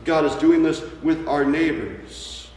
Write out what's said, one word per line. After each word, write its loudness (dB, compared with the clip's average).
God 2
is 0
doing 6
this 0
with 0
our 0
neighbors. -4